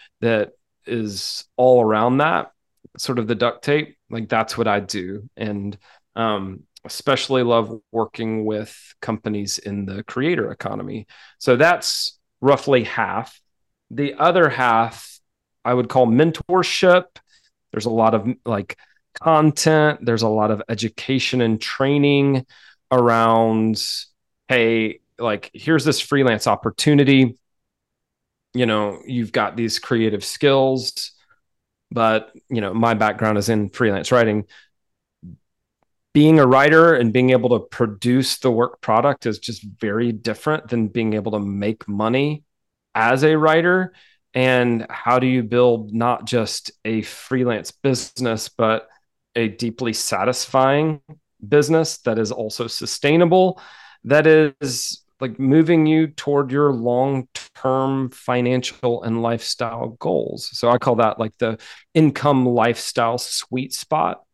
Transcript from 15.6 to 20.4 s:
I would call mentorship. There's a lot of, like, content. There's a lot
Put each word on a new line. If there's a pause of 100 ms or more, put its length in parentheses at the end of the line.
I
would
call
mentorship. (680)
There's
a
lot
of, (160)
like, (360)
content.
There's
a
lot